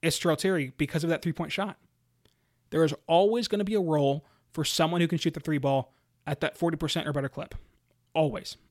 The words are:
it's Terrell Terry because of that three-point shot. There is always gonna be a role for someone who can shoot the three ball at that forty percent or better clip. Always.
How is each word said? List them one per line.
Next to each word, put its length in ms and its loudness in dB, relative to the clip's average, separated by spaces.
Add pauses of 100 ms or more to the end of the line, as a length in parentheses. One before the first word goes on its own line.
it's 160 0
Terrell 180 2
Terry 400 -2
because 260 -2
of 60 -2
that 140 0
three-point 300 -4
shot. 260 -6 (880)
There 160 4
is 80 2 (140)
always 420 4
gonna 160 0
be 100 -4
a 60 2
role 460 2 (260)
for 140 -2
someone 340 2
who 80 2
can 80 0
shoot 160 0
the 80 -10
three 160 -2
ball 380 0 (320)
at 140 -4
that 180 -4
forty 180 0
percent 320 -4
or 60 -2
better 160 -2
clip. 240 -12 (580)
Always. 460 -2 (120)